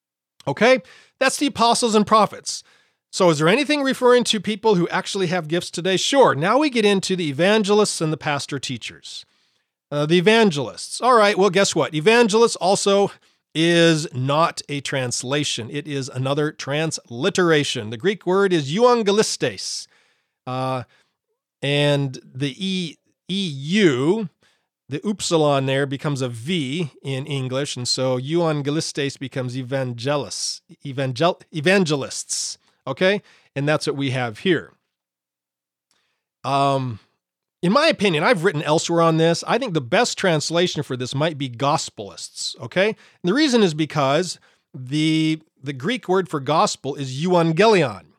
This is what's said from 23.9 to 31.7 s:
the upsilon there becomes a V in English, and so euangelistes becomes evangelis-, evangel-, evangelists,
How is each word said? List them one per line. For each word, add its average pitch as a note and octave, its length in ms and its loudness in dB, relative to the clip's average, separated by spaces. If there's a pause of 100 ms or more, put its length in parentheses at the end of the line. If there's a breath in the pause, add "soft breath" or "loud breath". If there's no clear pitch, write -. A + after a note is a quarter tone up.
the - 180 -8
upsilon D3+ 600 2
there C3+ 200 0
becomes C#3 360 -4
a B2+ 60 -2
V C#3 640 -4 (100)
in C3+ 240 -6
English, C3+ 500 -4
and B2 120 -6
so C3 300 0
euangelistes D3 1000 -2
becomes B2+ 380 -8
evangelis-, B2+ 1040 -4 (240)
evangel-, C3+ 560 -2 (120)
evangelists, D#3 1080 -2 (280)